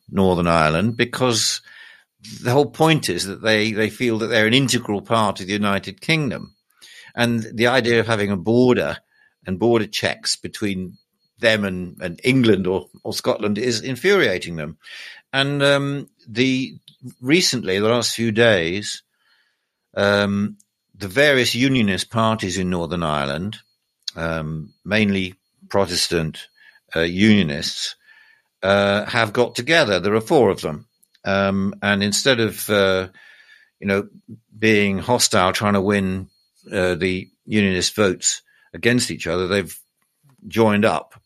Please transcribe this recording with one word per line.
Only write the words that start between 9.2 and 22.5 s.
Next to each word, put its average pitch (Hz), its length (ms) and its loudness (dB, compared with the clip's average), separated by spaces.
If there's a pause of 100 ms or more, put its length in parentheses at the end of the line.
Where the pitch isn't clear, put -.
and 92 140 -6
border 113 280 2
checks - 500 -4
between 92 600 -8 (420)
them 110 260 2
and, 90 360 -8
and 87 220 -10
England 113 440 4
or, 92 200 -2 (160)
or 110 100 -8
Scotland 104 440 -2
is 113 240 -2
infuriating 123 760 0
them. 80 220 -10 (560)
And, 139 300 0
um, 143 460 0 (180)
the, 127 500 0 (440)
recently, 127 580 0
the 107 100 2
last 120 260 0
few 117 160 -2
days, 104 720 2 (920)
um, 101 600 0 (380)
the 101 120 -10
various 131 480 4
unionist 117 540 0
parties 110 480 0